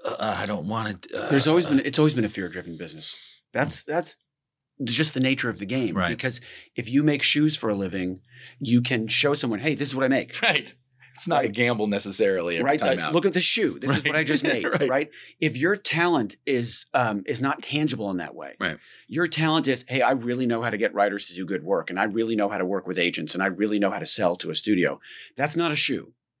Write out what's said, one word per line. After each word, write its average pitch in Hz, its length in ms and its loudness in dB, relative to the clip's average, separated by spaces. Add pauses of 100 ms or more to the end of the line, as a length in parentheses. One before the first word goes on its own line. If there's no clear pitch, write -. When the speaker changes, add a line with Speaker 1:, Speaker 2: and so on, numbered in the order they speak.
Speaker 1:
uh, 110 140 -6
uh, 104 200 -2
I 101 80 -4
don't 95 220 -6
wanna, 107 300 -4 (160)
uh, - 140 -6
Speaker 2:
There's 139 180 4
always 170 200 4
been, 139 140 4
Speaker 1:
uh, - 40 0
Speaker 2:
it's 135 140 0
always 151 160 6
been 117 100 0
a 101 40 0
fear-driven 87 480 -8
business. 78 400 -10 (360)
That's, - 300 -2
that's 156 340 -4 (680)
just 147 300 2
the 131 60 0
nature 131 300 2
of - 80 -6
the 104 80 -8
game. 110 300 -2
Speaker 1:
Right. 90 120 2
Speaker 2:
Because 120 320 -4 (360)
if 123 120 -6
you 139 140 2
make 147 200 2
shoes 151 340 4
for 110 120 -2
a 104 60 2
living, 92 460 -4 (400)
you 120 200 4
can 120 280 0
show 143 260 2
someone, 117 240 -2
"Hey, 147 160 0
this 135 140 -2
is 123 60 -2
what 131 100 0
I 127 40 4
make." 127 320 0
Speaker 1:
Right. 165 320 2 (440)
It's - 100 2
not 156 160 4
a 113 60 0
Speaker 2:
Right. 101 40 -6
Speaker 1:
gamble 117 360 2
necessarily 98 680 2
every 82 60 0
Speaker 2:
Right? 143 140 2
Speaker 1:
time - 120 0
Speaker 2:
Like, 131 100 2
Speaker 1:
out. - 120 -2
Speaker 2:
"Look 175 140 2
at 185 80 0
this 180 100 2
shoe. 147 360 0
This 131 100 0
is - 80 4
Speaker 1:
Right. 135 80 -2
Speaker 2:
what 147 100 0
I 160 80 2
just 147 200 0
Speaker 1:
<laughs> - 100 2
Speaker 2:
made." 113 100 -2
Speaker 1:
Right. 147 240 0
Speaker 2:
Right? 143 220 0 (300)
If 135 160 0
your 175 200 0
talent 160 600 0 (100)
is, 120 480 0
um, 113 320 0
is 123 160 -2
not 139 180 -2
tangible 131 520 -2
in 90 60 -2
that 78 180 -8
way, 69 240 -14
Speaker 1:
Right. 90 180 -2 (300)
Speaker 2:
your 165 180 -2
talent 160 400 2
is, 131 220 0
"Hey, 131 120 0
I 120 120 6
really 123 340 -2
know 117 160 0
how 117 80 -2
to 107 80 -2
get 104 160 0
writers 101 320 2
to 90 80 -12
do 90 100 -6
good 82 200 -4
work, 87 260 -2
and 90 80 -4
I 101 60 2
really 113 320 0
know 101 120 2
how 104 100 -4
to 92 60 0
work 92 220 -4
with 92 140 -4
agents, 87 340 0
and 92 80 -2
I 98 40 2
really 101 340 0
know 98 100 2
how 101 80 -4
to 80 80 -6
sell 90 300 2
to 82 140 -8
a 78 40 -4
studio." 85 460 0 (360)
That's 151 200 -2
not 165 160 0
a 151 40 -2
shoe. - 380 -2 (260)